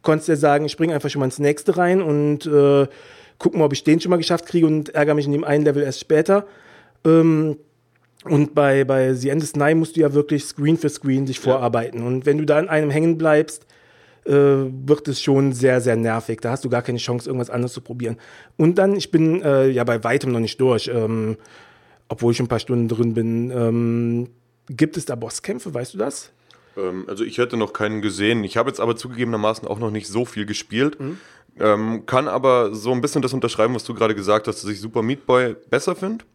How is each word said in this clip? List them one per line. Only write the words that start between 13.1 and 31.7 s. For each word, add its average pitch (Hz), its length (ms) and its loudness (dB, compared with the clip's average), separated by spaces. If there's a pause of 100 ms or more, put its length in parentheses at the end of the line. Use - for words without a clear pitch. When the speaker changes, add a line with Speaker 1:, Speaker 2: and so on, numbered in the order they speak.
Speaker 1:
bleibst, 156 480 0 (580)
äh, - 80 -4
wird 139 760 2
es 131 120 -4
schon 139 320 2
sehr, 127 280 2
sehr 117 160 0
nervig. 113 440 -2
Da 117 120 -4
hast 135 120 -8
du 131 40 -4
gar 120 140 -2
keine 120 160 -4
Chance, 123 300 -6
irgendwas 123 220 -4
anderes 120 220 -4
zu - 80 -12
probieren. 120 380 -8 (380)
Und 170 220 4
dann, 196 160 4
ich 196 160 -6
bin, 160 320 2
äh, 139 260 4
ja 123 140 0
bei 117 220 -2
weitem 131 260 2
noch 120 80 0
nicht 113 220 -2
durch, 127 340 2
ähm, 110 420 -2 (720)
obwohl 120 220 0
ich 117 60 2
schon 123 100 -2
ein - 20 -6
paar 113 120 0
Stunden 120 260 -2
drin 113 280 0
bin. 113 360 -2
Ähm, 117 760 -2 (400)
gibt 151 280 -2
es 165 100 -10
da 127 100 -6
Bosskämpfe, 120 580 -10
weißt 123 200 -8
du 196 40 -14
das? - 320 -8 (460)
Speaker 2:
Ähm, 92 320 -6
also 101 160 -6
ich 110 140 -10
hätte 120 180 -2
noch 107 160 -2
keinen 107 280 -4
gesehen. 104 440 0
Ich 95 120 -6
habe 123 140 0
jetzt - 80 -10
aber 113 160 -2
zugegebenermaßen 113 720 -4
auch 104 140 -6
noch 113 100 -4
nicht 104 160 -8
so 110 180 -4
viel 107 220 -8
gespielt. 120 540 -4
Speaker 1:
Mhm. 147 180 -10 (400)
Speaker 2:
Ähm, 107 480 0